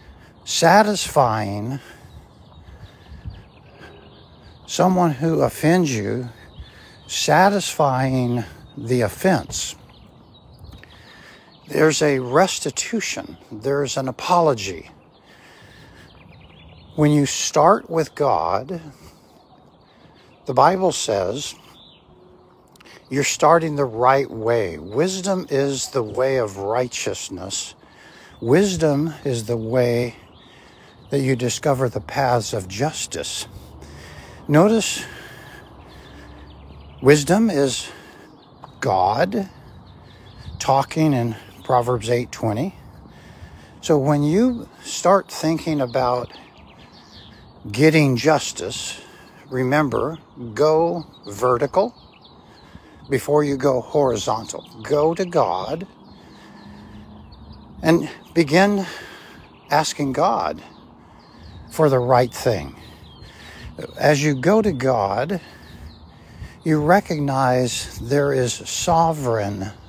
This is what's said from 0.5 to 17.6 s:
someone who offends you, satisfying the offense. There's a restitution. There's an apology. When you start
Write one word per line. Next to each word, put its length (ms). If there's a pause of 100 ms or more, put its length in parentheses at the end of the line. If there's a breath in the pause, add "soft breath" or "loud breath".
someone 460
who 300
offends 520
you, 360 (800 loud breath)
satisfying 1400 (320 loud breath)
the 240
offense. 760 (1900 loud breath)
There's 340
a 180
restitution. 1160 (140)
There's 460
an 100
apology. 840 (2000 loud breath)
When 160
you 140
start 640